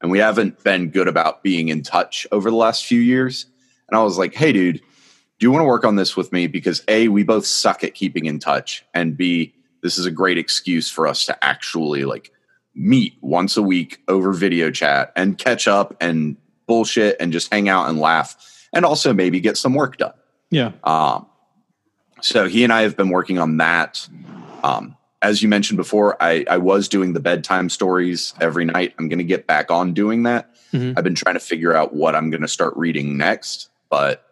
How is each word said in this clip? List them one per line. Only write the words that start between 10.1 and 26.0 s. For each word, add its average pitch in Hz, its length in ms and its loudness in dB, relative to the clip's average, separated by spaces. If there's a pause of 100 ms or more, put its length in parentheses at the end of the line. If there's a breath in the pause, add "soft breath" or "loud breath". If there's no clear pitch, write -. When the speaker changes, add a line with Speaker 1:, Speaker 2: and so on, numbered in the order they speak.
Speaker 1:
great 85 280 0
excuse 82 500 -4
for 80 180 -2
us - 200 -2
to - 180 -6
actually, 73 580 -2
like, 60 280 -8 (420)
meet 104 480 2
once 85 340 0
a 110 80 2
week 90 440 -2
over 95 260 2
video 85 380 0
chat 69 440 0
and 95 220 0
catch - 300 0
up 101 340 2
and 78 340 -2 (300)
bullshit 110 540 2
and 87 120 -2
just 85 220 -4
hang 101 160 2
out 92 200 2
and 80 100 -2
laugh - 720 -2
and 175 120 2
also 151 280 2
maybe 90 260 2
get 95 180 0
some 131 180 0
work 139 220 -2
done. - 160 -4 (360)
Speaker 2:
Yeah. 123 220 0 (120)
Speaker 1:
Um, 78 420 0 (960)
so - 260 2
he 110 160 2
and 120 100 4
I 110 80 4
have 107 160 0
been 95 120 2
working 90 280 0
on 80 200 0
that. 82 500 0 (560)
Um, 57 320 -4 (260)
as 104 220 2
you 107 60 4
mentioned 104 260 2
before, 101 480 2